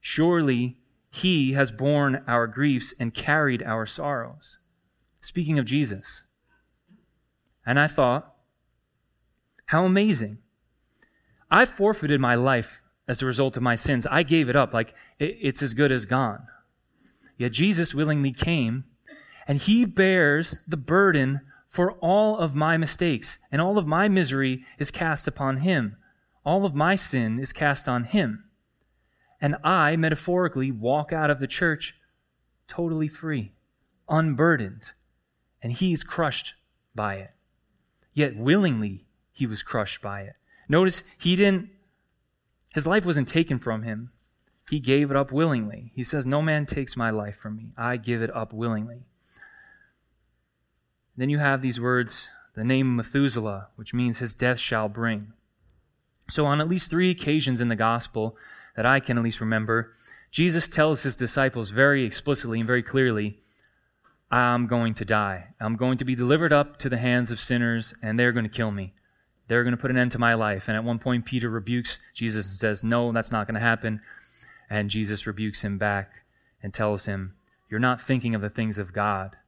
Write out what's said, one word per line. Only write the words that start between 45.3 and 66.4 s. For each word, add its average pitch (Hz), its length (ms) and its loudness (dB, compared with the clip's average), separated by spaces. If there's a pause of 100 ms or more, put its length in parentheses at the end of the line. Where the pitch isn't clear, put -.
willingly. 123 640 -2
He 127 100 -6
says, 143 200 -4
"No 139 160 0
man 151 240 0
takes 139 320 -6
my 117 140 0
life 104 260 -4
from 107 200 -12
me. 110 200 -14
I 120 220 -2
give 113 240 -2
it 110 120 -4
up 110 180 -6
willingly." 117 520 -6 (2250)
Then 131 120 0
you 147 80 2
have 139 240 0
these 120 180 -2
words, 123 480 -2 (260)
"the 107 100 -6
name 131 320 2
Methuselah," 110 800 -2
which 110 180 -14
means 123 240 0
"his 117 160 -6
death 123 240 0
shall 110 300 -2
bring." 107 440 -4 (960)
So - 160 0
on 143 160 2
at 156 80 0
least 180 220 -2
three 180 200 2
occasions 147 500 0
in 120 80 0
the 113 80 0
gospel 113 600 -2 (380)
that 110 100 -4
I 131 140 6
can 123 180 -2
at 120 60 2
least 113 180 -2
remember, 113 540 -2 (360)
Jesus 165 360 2
tells 156 380 2
his 131 120 -4
disciples 123 540 -2
very 135 320 4
explicitly 117 560 -4
and 113 80 -2
very 123 160 0
clearly, 107 560 0 (920)
"I'm 123 340 4
going 113 280 0
to 110 100 -8
die. 98 560 -2
I'm 110 160 -2
going 123 220 0
to 123 60 -2
be 127 120 -2
delivered 147 360 2